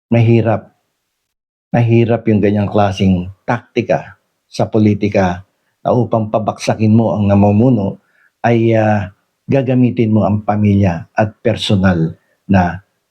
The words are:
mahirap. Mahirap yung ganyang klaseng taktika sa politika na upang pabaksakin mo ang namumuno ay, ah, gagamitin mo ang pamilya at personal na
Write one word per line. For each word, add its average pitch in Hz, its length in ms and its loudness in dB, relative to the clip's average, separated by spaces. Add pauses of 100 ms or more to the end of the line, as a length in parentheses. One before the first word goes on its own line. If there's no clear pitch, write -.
mahirap. 113 680 0 (960)
Mahirap 117 640 0
yung 104 80 2
ganyang 101 320 0
klaseng 95 560 0 (160)
taktika 110 720 -6 (320)
sa - 160 -4
politika 101 800 -2 (400)
na - 80 0
upang 113 400 -2
pabaksakin 107 640 -2
mo 113 160 2
ang 101 160 -2
namumuno 104 720 2 (400)
ay, 113 320 0
ah, 107 400 0 (320)
gagamitin 127 680 0
mo 107 120 2
ang 104 200 -2
pamilya 101 680 0
at 107 320 -2
personal 95 720 0 (320)
na 90 320 0 (300)